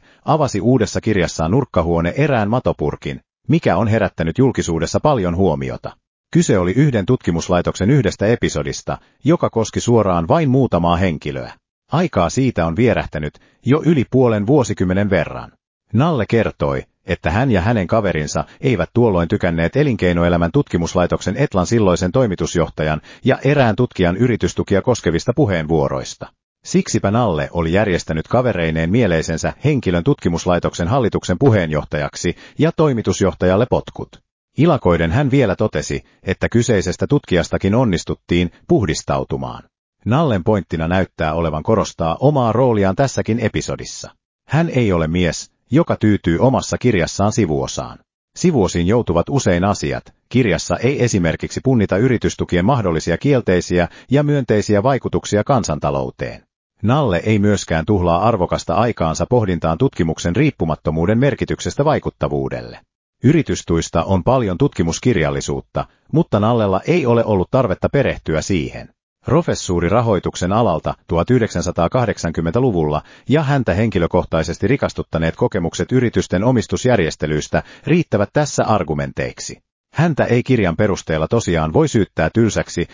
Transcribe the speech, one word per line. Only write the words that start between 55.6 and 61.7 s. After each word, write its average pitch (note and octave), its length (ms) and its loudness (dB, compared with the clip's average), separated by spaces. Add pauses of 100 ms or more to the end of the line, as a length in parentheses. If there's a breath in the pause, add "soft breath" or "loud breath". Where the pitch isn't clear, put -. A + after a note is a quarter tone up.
Nalle A2 440 2
ei G#2+ 140 2
myöskään F#2+ 460 0
tuhlaa F2 420 2
arvokasta E2+ 480 -2
aikaansa F2+ 540 0
pohdintaan F2 480 0
tutkimuksen E2+ 580 -2
riippumattomuuden F2 840 0
merkityksestä C3+ 680 -2